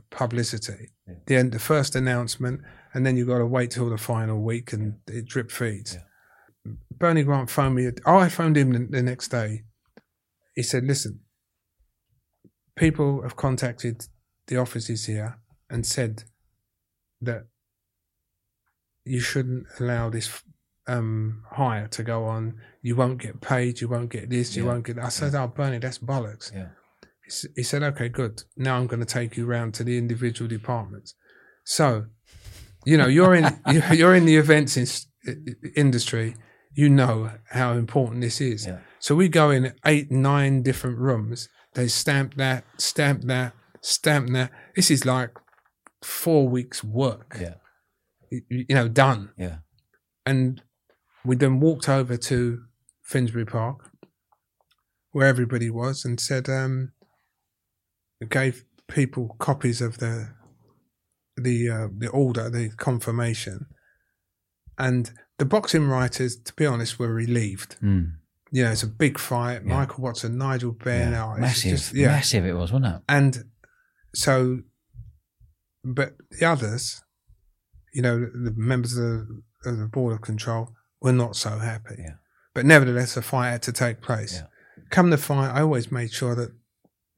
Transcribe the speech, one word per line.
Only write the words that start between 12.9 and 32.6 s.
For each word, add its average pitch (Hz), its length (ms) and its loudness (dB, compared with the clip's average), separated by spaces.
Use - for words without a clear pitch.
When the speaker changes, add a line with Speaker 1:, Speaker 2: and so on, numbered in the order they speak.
Speaker 1:
have 127 140 -10
contacted 120 680 -4
the 127 100 -4
offices 120 480 -4
here 110 320 -8
and 117 160 -4
said 110 380 -4
that 117 240 -6
you 131 160 -2
shouldn't 127 460 -4
allow 120 320 -2
this, 113 320 -8
um, 110 680 -4
hire 113 360 -2
to - 140 -10
go 113 220 -4
on. 113 360 -6
You 117 140 -2
won't 127 220 0
get - 220 -12
paid. 123 400 -2
You 117 80 -4
won't 120 220 -4
get 113 200 -10
this. 123 260 -4
You 120 80 -2
Speaker 2:
Yeah. 120 80 0
Speaker 1:
won't 120 120 -4
get 120 120 -10
that." 117 100 -8
I - 20 -8
said, 143 240 -4
Speaker 2:
Yeah. 139 120 -2
Speaker 1:
"Oh, 120 40 -4
Bernie, 135 300 -4
that's 123 200 -8
bollocks." 117 540 -8
Speaker 2:
Yeah. 92 180 -12
Speaker 1:
He - 40 -20
s-, - 180 -10
he 123 60 -4
said, 143 200 -2
"Okay, 139 260 -2
good. 117 340 -6
Now 131 200 0
I'm 123 100 0
gonna 120 200 -4
take 120 300 -6
you 120 100 -4
round 117 280 -4
to 113 100 -6
the 120 120 -2
individual 120 520 -4
departments." 107 680 -8
So, 117 420 2